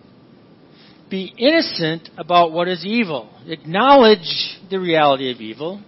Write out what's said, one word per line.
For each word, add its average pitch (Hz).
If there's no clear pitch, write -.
Be 190
innocent 233
about 170
what 175
is 175
evil. 180
Acknowledge 202
the 190
reality 147
of 117
evil, 156